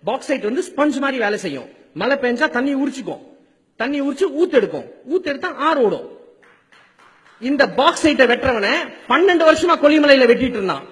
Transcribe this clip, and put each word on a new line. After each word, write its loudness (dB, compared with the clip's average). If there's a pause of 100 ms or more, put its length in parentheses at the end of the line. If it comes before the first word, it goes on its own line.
பாக்சைட் -4
வந்து -4
ஸ்பஞ்ச் -2
மாதிரி -4
வேலை -2
செய்யும், -10 (260)
மழை -2
பெஞ்சா -2
தண்ணி -2
உரிச்சுக்கும், -6 (500)
தண்ணி -4
உரிச்சு -2 (140)
ஊத்து 2
எடுக்கும், 0 (260)
ஊத்து -2
எடுத்தா -6
ஆறு 0
ஓடும். -2 (1200)
இந்த 0
பாக்சைட்டை 2
வெட்டுறவனை 0 (400)
பன்னெண்டு 4
வருஷமா 2
கொல்லிமலையில 4
வெட்டிட்டு 4
இருந்தான். -4